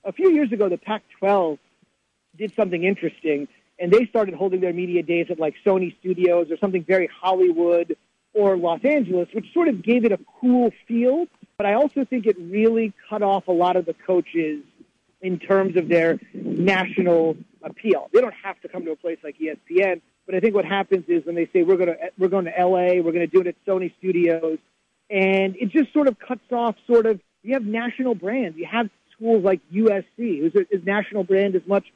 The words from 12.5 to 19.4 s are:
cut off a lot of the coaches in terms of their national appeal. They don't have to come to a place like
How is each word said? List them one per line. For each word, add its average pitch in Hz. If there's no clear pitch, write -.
cut 208
off 196
a 185
lot 175
of 175
the 165
coaches 160
in 185
terms 190
of 160
their 165
national 175
appeal. -
They -
don't 240
have 196
to 170
come 180
to 165
a 151
place 165
like 147